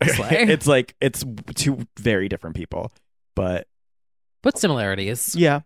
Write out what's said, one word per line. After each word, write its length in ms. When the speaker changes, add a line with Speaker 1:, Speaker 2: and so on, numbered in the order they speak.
Speaker 1:
Slay. 420
Speaker 2:
<laughs> 40
It's 180
like, 320
it's 240
two 320
very 300
different 280
people, 360
but 320
Speaker 1:
But 160
similarities. 800
Speaker 2:
Yeah. 300